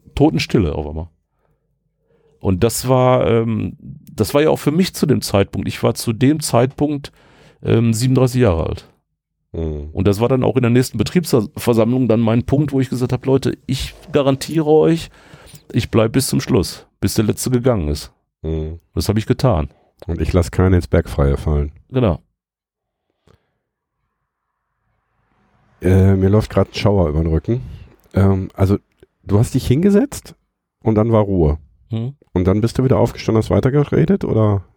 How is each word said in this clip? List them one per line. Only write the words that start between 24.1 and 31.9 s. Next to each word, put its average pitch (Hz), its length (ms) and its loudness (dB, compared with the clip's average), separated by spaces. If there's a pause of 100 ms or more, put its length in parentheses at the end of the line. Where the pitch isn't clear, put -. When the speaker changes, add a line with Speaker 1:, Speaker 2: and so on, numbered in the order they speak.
Speaker 2:
Äh, 95 340 4
mir 95 140 2
läuft 107 200 2
grad 98 200 0
ein - 60 -16
Schauer 101 340 0
über 76 120 -2
den 82 100 -2
Rücken. 113 300 -2 (520)
Ähm, 98 420 0
also, 98 220 2 (460)
du 95 140 0
hast 120 160 0
dich 131 140 -2
hingesetzt 202 680 0 (480)
und 110 120 2
dann 113 160 2
war 110 100 4
Ruhe. 85 380 2 (320)